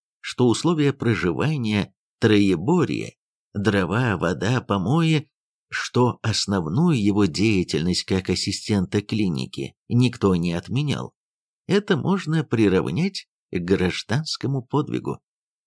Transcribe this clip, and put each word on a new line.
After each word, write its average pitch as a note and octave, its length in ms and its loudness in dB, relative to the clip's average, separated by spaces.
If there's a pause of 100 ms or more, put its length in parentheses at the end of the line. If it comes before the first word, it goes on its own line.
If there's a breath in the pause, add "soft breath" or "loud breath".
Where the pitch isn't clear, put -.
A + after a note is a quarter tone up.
(200)
что - 280 0
условия D3 440 2
проживания G#2+ 1000 -2 (240)
троеборья, G#2 960 2 (400)
дрова, G2+ 640 0
вода, F#2 420 0
помои, C#3 680 0 (400)
что - 520 0
основную G#2 800 0
его G2+ 220 4
деятельность F2 800 0
как F#2+ 240 -2
ассистента G2 720 -2
клиники F2 760 -4 (140)
никто A#2 460 2
не F2 180 -2
отменял, F2+ 640 -4 (520)
это G3+ 300 0
можно D#3 480 -2
приравнять G2+ 840 0 (220)
к F#2 80 -4
гражданскому F#2+ 1040 -2
подвигу. A#2 580 -4 (460)